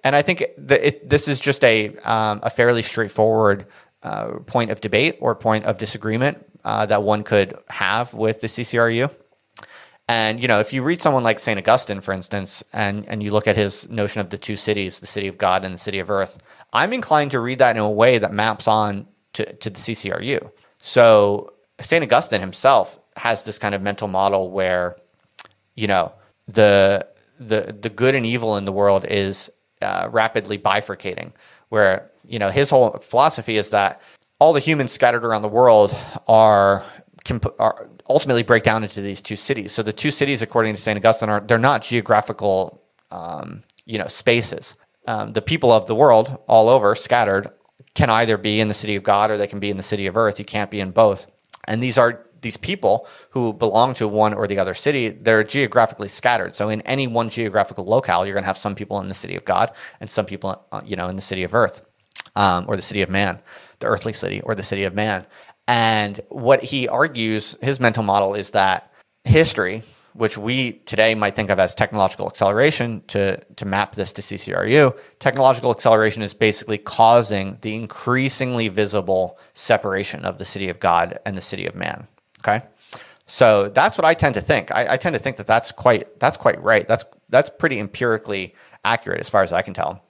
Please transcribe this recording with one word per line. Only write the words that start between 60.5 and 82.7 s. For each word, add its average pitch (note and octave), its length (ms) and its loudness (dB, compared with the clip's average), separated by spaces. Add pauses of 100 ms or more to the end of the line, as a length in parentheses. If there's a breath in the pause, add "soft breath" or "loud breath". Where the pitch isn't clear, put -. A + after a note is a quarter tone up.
uh, G#2 120 -12
you F#2+ 120 -10
know, F2+ 120 -6
in F#2+ 80 -8
the F#2+ 60 -10
city F#2 220 -6
of F#2+ 100 -6
earth, A2+ 280 0 (540)
um, F#2 320 0
or A2 80 -4
the F2 60 -8
city G2+ 200 -6
of E2+ 60 -2
man, F#2+ 320 -2 (380 loud breath)
the - 80 -6
earthly A2 260 -2
city F#2+ 300 -8
or A2 120 -6
the F#2+ 80 -8
city G2 220 -4
of F#2 100 -4
man. G#2 320 -4 (400 soft breath)
And A2 640 0
what C3 340 2
he B2 240 -4
argues, A#2 760 -2
his C3 180 -4
mental A2+ 240 0
model G2+ 300 0
is G2 160 -6
that F#2+ 420 0 (320 soft breath)
history, A2+ 580 2 (300 soft breath)
which A2+ 260 -4
we A#2+ 340 -2
today A2 420 2
might G#2 200 -2
think G2+ 160 -4
of F#2 80 2
as F#2 160 2
technological G2 520 -2
acceleration A#2 840 0
to, G2 340 -2 (140)
to - 80 -12
map G2 300 -4
this G2 200 -8
to G2 80 -14
C G2+ 140 -12
C - 180 -10
R F#2 120 -2
U, C3 280 4 (240 loud breath)
technological C3 520 2
acceleration A2 520 2
is G2 120 -8
basically G#2+ 440 -2
causing A2 840 2
the A2 120 -8
increasingly B2 920 -4
visible F#2+ 720 -2 (160 soft breath)
separation G2 720 -2
of F#2 140 -6
the F#2+ 60 -10
city G2 240 -8
of F2 100 -8
God E2+ 480 2
and G2 100 -6
the F2 60 -10
city F#2+ 240 -10
of E2 80 -10
man, - 320 -10 (340)
okay? G#2+ 240 -2 (600 loud breath)